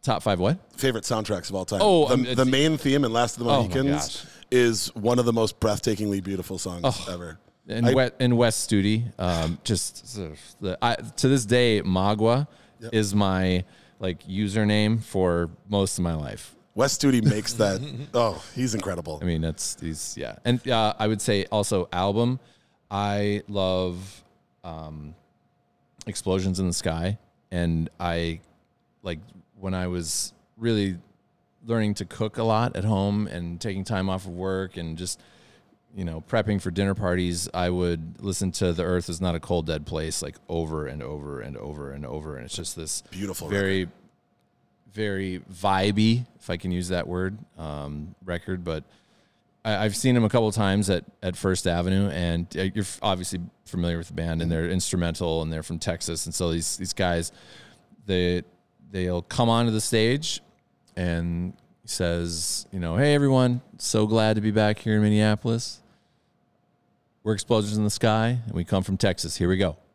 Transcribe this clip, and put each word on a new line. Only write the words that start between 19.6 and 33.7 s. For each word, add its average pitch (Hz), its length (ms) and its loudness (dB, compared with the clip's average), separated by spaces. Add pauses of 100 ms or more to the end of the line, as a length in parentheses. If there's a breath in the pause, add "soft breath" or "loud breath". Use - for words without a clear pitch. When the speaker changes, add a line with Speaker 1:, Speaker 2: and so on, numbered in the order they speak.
Speaker 1:
he's, 80 360 -8
yeah. 58 280 -8
And, 120 240 0
uh, 110 300 2
I 110 100 0
would 107 120 0
say 101 320 2
also 101 400 0
album. 107 460 2 (520 soft breath)
I 101 580 -2
love, 92 760 -2 (400)
um, 78 500 -12 (920)
Explosions 95 520 -2
in 95 80 0
the 87 60 0
Sky, 87 460 -4 (320)
and 85 400 0 (100)
I, 85 400 -2 (640)
like, 87 160 -6 (400)
when 95 160 -4
I 90 140 -2
was 87 440 -4 (240)
really 104 400 0 (720)
learning 110 280 0
to 98 120 -6
cook 107 320 -6
a 117 40 0
lot 113 320 2
at 95 100 -2
home 101 420 2
and 85 340 -8
taking 98 240 -4